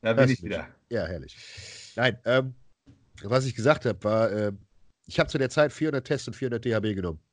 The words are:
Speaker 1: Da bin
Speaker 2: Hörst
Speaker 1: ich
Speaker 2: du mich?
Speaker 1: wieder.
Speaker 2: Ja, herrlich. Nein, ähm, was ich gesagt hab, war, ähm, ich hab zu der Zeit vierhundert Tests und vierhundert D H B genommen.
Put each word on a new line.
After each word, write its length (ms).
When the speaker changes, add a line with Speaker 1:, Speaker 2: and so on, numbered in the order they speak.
Speaker 1:
Da 120
bin 60
Speaker 2:
Hörst 140
Speaker 1:
ich 60
Speaker 2:
du 60
mich? 80
Speaker 1:
wieder. 140
Speaker 2:
Ja, 160
herrlich. 320
Nein, 300
ähm, 280
was 220
ich 100
gesagt 300
hab, 180
war, 280
ähm, 280
ich 120
hab 100
zu 80
der 120
Zeit 240
vierhundert 320
Tests 220
und 80
vierhundert 300
D 100
H 40
B 140
genommen. 260